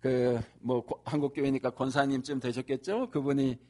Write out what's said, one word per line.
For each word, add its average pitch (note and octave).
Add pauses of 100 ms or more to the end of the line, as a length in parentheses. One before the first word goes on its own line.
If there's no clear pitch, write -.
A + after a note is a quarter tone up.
그, B2 (200)
뭐, A#2+
고-, -
한국교회니까 C#3
권사님쯤 C3+
되셨겠죠? C3
그분이 C3+ (120)